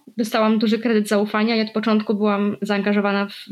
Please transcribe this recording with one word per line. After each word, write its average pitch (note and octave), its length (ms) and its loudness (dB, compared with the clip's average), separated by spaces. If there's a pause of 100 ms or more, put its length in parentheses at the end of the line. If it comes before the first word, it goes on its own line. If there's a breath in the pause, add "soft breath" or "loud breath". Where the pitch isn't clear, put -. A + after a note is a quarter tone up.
(160)
dostałam A3 420 2
duży A3+ 200 2
kredyt A3 300 0
zaufania G#3+ 480 0
i A3 40 0
od A3 100 -2
początku G#3+ 440 0
byłam G3+ 480 0
zaangażowana G3+ 640 0
w, - 260 -18